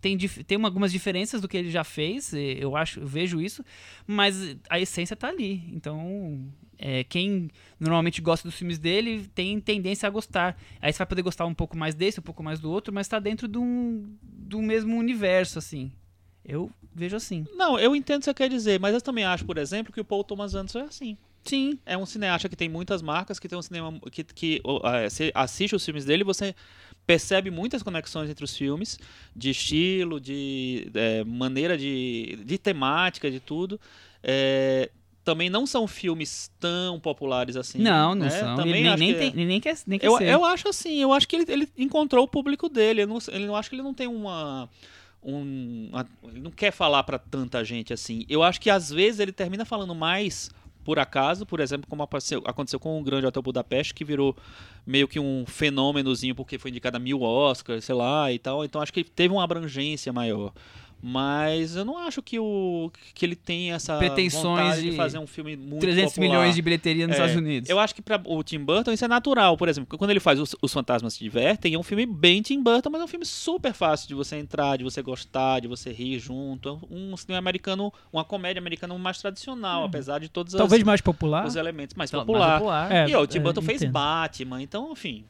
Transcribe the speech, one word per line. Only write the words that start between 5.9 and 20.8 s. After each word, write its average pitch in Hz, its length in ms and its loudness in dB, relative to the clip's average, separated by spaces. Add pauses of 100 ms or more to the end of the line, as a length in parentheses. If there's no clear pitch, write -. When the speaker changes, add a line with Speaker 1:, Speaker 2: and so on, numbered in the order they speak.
Speaker 1:
é, 131 260 -4
quem 180 460 -2 (280)
normalmente 165 440 2
gosta 165 260 0
dos 165 80 -12
filmes 170 220 -6
dele 202 560 0
tem 196 260 -2
tendência 202 460 -2
a 202 40 2
gostar. 185 460 -2 (240)
Aí 147 100 0
você 156 60 -2
vai 180 100 -2
poder 185 140 -2
gostar 175 240 -2
um 170 80 -2
pouco 165 240 -6
mais 156 180 -2
desse, 185 240 -2
um 170 40 -12
pouco 165 200 -14
mais 156 180 -6
do 156 100 -6
outro, 202 240 -4
mas 202 120 -4
tá 220 120 -2
dentro 214 280 -4
de 214 120 -6
um, 240 480 -2 (160)
do 202 400 -8
mesmo 220 340 2
universo, 202 640 2
assim. 135 340 -10 (500)
Eu 165 280 -6 (240)
vejo 175 200 -6
assim. 185 300 -6 (100)
Speaker 2:
Não, 339 240 2
eu 240 160 6
entendo 285 220 0
o 285 40 0
que - 40 -10
você 294 100 0
quer 269 140 2
dizer, 214 320 2
mas 202 140 2
eu 240 80 0
também 226 240 -2
acho, 180 180 0
por 165 140 -4
exemplo, 185 340 -4
que - 80 -8
o 214 40 -4
Paul 202 200 -2
Thomas 202 300 -8
Anderson 196 240 -6
é 269 60 -6